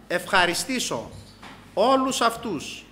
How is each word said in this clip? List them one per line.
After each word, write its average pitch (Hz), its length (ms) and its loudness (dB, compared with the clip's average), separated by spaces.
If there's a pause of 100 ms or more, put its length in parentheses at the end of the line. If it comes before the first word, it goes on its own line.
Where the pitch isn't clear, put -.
ευχαριστήσω 170 1000 0 (640)
όλους 262 460 2
αυτούς 226 720 -2